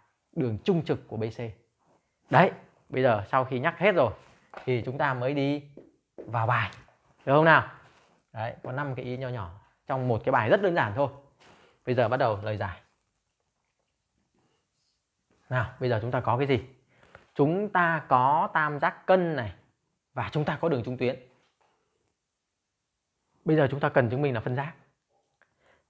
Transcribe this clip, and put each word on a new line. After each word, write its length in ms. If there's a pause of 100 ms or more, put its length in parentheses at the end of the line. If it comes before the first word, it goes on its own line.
(320)
đường 320
trung 200
trực 240
của 80
B 80 (120)
C. 40 (880)
Đấy, 200 (380)
bây 140
giờ 260
sau 160
khi 140
nhắc 200
hết 140
rồi 200 (520)
thì 200
chúng 140
ta 160
mới 200
đi 280 (540)
vào 300
bài. 240 (540)
Được 100
không 100
nào? 240 (640)
Đấy, 300
có 100
năm 220
cái 100
ý 120
nho 120
nhỏ 320 (260)
trong 220
một 160
cái 80
bài 180
rất 120
đơn 120
giản 220
thôi. 120 (800)
Bây 80
giờ 140
bắt 80
đầu 260
lời 140
giải. 240 (2750)
Nào, 320
bây 100
giờ 120
chúng 80
ta 100
có 180
cái 80
gì? 180 (680)
Chúng 340
ta 400
có 460
tam 260
giác 260
cân 300
này 180 (600)
và 180
chúng 120
ta 160
có 80
đường 160
trung 120
tuyến. 200 (2250)
Bây 120
giờ 140
chúng 100
ta 80
cần 220
chứng 120
minh 120
là 60
phân 160
giác. 180 (1160)